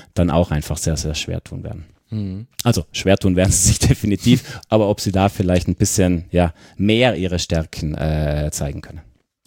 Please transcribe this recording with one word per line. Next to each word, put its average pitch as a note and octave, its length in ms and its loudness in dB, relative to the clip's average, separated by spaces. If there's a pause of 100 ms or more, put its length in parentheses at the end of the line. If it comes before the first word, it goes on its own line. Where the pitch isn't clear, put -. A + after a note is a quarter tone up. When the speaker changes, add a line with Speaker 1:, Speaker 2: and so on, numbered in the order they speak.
(160)
Speaker 1:
dann F2 160 2
auch E2+ 180 2
einfach D2+ 280 -4
sehr, D#2+ 200 -2
sehr D2+ 160 -4
schwer E2+ 300 -8
tun - 200 -12
werden. - 220 -12 (240)
Speaker 2:
Mhm. G#2 380 -8 (160)
Speaker 1:
Also A#2 280 0
schwer F#2+ 260 2
tun F#2 180 2
werden F#2 160 4
sie - 180 2
sich - 100 2
<laughs> - 80 2
definitiv, - 760 2
Speaker 2:
<laughs> - 60 -16
Speaker 1:
aber A2 200 4
ob G#2 100 -2
sie G#2 120 -4
da F#2+ 180 4
vielleicht F2+ 380 0
ein F2 80 0
bisschen, F2+ 560 0
ja, F2 220 2 (220)
mehr A2 420 2
ihre F2+ 200 -2
Stärken, D#2+ 560 -4
äh, D2+ 580 -2
zeigen - 300 -8
können. - 200 -16 (460)